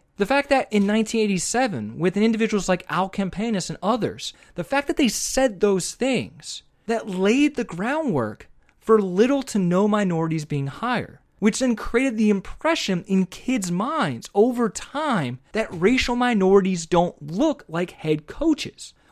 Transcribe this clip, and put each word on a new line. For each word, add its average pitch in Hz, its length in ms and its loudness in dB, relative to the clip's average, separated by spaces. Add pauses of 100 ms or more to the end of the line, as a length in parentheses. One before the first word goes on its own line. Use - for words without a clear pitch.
(160)
the 196 100 0
fact 277 240 0
that - 220 2
in 202 140 4
nineteen 220 360 0
eighty-seven, 185 760 -2
with 180 180 0
individuals 214 540 0
like 180 180 0
Al 185 220 -2
Campanis 202 600 -4
and - 140 -10
others, 202 480 -2 (240)
the 175 80 -6
fact 277 240 -2
that 320 80 -4
they 269 140 4
said 233 500 -2
those 196 340 0
things - 680 -4 (240)
that 220 240 -4
laid 233 460 2
the 240 100 -4
groundwork 185 840 -4 (440)
for 220 100 8
little 220 400 2
to - 160 -6
no 185 300 2
minorities 165 560 0
being 143 240 -4
higher, 220 540 -6 (180)
which - 200 2
then 247 180 0
created 247 400 -2
the 214 120 4
impression 202 800 -2
in 190 180 2
kids' 196 460 -4
minds 196 640 -4
over 233 320 4
time 196 720 -4 (140)
that 220 180 -2
racial 240 460 2
minorities 190 680 4
don't 170 460 0
look 277 380 0
like 175 220 -4
head 156 360 -4
coaches, - 680 -2 (180)